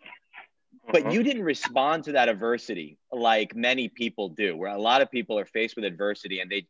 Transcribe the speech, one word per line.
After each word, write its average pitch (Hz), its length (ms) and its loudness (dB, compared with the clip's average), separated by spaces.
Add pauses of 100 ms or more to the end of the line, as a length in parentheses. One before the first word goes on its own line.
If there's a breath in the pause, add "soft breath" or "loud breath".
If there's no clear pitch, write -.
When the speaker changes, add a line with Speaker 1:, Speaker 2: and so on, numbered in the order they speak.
(920 loud breath)
Speaker 1:
But 170 100 6
Speaker 2:
Mm-hmm. 113 100 0
Speaker 1:
you 220 120 4
didn't 247 200 0
respond 147 600 0
to 151 80 -8
that 127 180 4
adversity 104 680 -4 (120)
like 113 440 2
many 123 320 0
people 104 420 -6
do, 87 260 -2
where 92 140 -6
a 101 80 -6
lot 120 240 4
of 135 80 2
people 110 300 -4
are 95 60 -2
faced 113 300 -4
with 113 80 -6
adversity 95 580 -4
and 92 100 -8
they, 101 180 -4